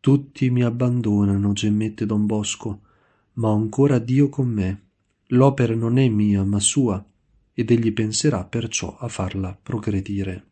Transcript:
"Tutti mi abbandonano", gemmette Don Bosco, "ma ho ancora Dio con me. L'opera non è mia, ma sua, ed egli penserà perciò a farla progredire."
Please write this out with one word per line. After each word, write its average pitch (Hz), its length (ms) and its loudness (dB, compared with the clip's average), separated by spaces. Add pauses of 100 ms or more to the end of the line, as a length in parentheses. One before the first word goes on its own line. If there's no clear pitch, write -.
"Tutti 135 500 0
mi 123 140 2
abbandonano", 107 880 0
gemmette 107 540 -2
Don 107 200 0
Bosco, 104 540 -6 (540)
"ma 113 140 0
ho 107 60 2
ancora 120 460 2
Dio 127 280 2
con 139 200 -2
me. 101 320 -2 (460)
L'opera 127 500 4
non 117 220 0
è 135 100 4
mia, 104 340 2
ma 101 160 0
sua, 101 460 0 (480)
ed 113 180 -2
egli 113 220 2
penserà 107 520 -2
perciò - 540 -8
a 123 80 -10
farla 95 560 -6
progredire." 98 880 -6